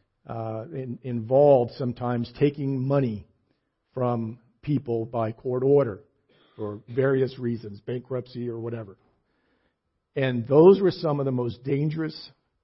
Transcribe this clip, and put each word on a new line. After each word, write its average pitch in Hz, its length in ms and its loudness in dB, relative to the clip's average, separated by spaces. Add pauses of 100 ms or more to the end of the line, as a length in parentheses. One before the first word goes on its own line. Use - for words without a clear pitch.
(280)
uh, 113 440 -8
in-, 131 320 -10
involved 127 720 4
sometimes 123 640 -4
taking 143 400 0
money 127 460 -2 (680)
from 117 440 -2 (240)
people 120 440 -2
by 113 260 -4
court 127 320 -4
order 135 380 4 (540)
for 104 320 -10
various 131 520 0
reasons, 113 420 -6
bankruptcy 123 680 -8
or 113 120 -8
whatever. 113 380 -10 (1160)
And 127 320 -2
those 165 320 8
were 190 120 2
some 151 280 -4
of 139 60 -2
the 135 60 0
most 120 320 -4
dangerous 151 680 -4 (340)